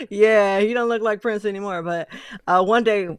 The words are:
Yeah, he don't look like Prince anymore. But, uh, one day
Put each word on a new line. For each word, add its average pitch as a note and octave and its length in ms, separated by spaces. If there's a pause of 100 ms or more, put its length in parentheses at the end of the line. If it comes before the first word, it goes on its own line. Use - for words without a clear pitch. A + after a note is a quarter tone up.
Yeah, G3+ 500
he G#3+ 140
don't A#3+ 160
look A3+ 140
like G#3+ 200
Prince G#3 220
anymore. G3 400
But, E3+ 240 (400)
uh, F#3 160
one A3+ 180
day G#3 240 (120)